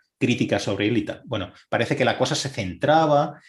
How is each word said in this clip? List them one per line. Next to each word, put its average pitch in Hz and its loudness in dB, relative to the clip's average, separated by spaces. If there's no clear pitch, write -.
críticas 120 0
sobre 101 0
él 104 2
y 98 0
tal". - -10
Bueno, 107 -6
parece 117 0
que - 2
la 113 2
cosa 131 0
se 143 -4
centraba 143 0